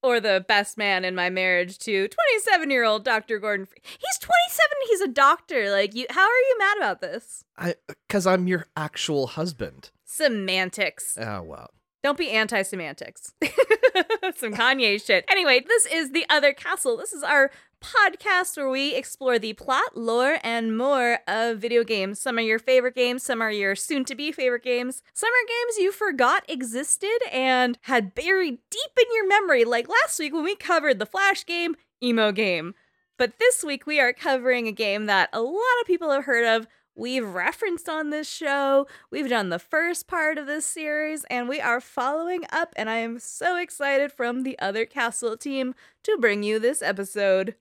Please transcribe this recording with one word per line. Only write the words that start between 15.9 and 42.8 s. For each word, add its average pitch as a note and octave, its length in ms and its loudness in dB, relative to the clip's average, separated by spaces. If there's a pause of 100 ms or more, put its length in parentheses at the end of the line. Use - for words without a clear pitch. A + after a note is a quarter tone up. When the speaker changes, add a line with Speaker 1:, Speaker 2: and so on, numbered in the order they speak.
Speaker 1:
The E4 180 -2
Other D4 200 4
Castle. C#4+ 460 -4
This - 160 -10
is D4 80 -12
our C#4 300 4 (280)
podcast F#4 760 0
where C#4 120 -2
we C#4 260 -2
explore B3+ 420 -2
the A3 160 -4
plot, C#4 420 -2
lore, A#3+ 480 0
and A#3 320 -2
more A#3+ 520 2
of A3 320 -2
video A#3 240 2
games. G#3 360 -4
Some B3 200 -4
are - 20 0
your A3 180 0
favorite B3 360 2
games, B3 260 0
some A#3+ 200 -4
are A3 100 -2
your G3 240 0
soon-to-be C#4+ 560 -4
favorite B3 320 -2
games, B3 400 -4 (100)
some A4 160 -2
are A#4+ 180 2
games A#4+ 320 -4
you F#4+ 120 2
forgot D#4+ 580 0
existed C#4+ 680 -4 (120)
and B3+ 500 0
had A3+ 340 -2
buried E4+ 420 0 (140)
deep C#5 280 -6
in A#4+ 140 4
your G#4+ 140 2
memory, F#4 380 4
like A#3+ 220 -2
last B4+ 320 2
week D4+ 140 -4
when D#4+ 100 -2
we G4 120 -2
covered D4+ 420 2
the G#3 100 -4
Flash G4 380 0
game, E4+ 300 -4 (280)
emo A3+ 280 2
game. F#3 420 -2 (460)
But B3 200 0
this B4 240 4
week C#4+ 220 -6
we D4+ 140 0
are B3 140 4
covering B3+ 540 0
a A3 40 -4
game G#3 360 -2
that G3 260 4
a A3+ 80 -2
lot A4 400 0
of A4+ 60 -4
people E4+ 240 -2
have C#4 140 0
heard A#3 200 2
of. A3+ 220 2 (260)
We've B3 320 -4
referenced C#4+ 600 -4
on D#4 220 -4
this D4+ 200 -6
show, C#4 560 0 (240)
we've C#4 200 -6
done A3 180 0
the E3+ 120 -4
first E4 480 -4
part D#4 300 -2
of D4 80 -10
this D4 200 -6
series, D4+ 640 -6
and B3 160 -4
we C#4 140 -6
are A#3+ 180 0
following D#4+ 720 -4
up, - 240 -2
and G#3 140 -4